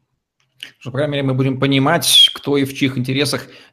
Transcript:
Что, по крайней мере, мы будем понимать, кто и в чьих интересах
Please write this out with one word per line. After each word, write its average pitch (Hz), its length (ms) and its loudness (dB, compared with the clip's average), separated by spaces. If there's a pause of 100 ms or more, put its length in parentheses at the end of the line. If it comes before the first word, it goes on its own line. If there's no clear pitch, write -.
(800)
Что, 123 120 -14
по 123 60 -8
крайней 143 160 -2
мере, 139 100 -2
мы 135 100 0
будем 131 260 0
понимать, 139 720 4
кто 143 240 -2
и 139 60 0
в 135 100 -4
чьих 131 240 -2
интересах 131 500 -4 (260)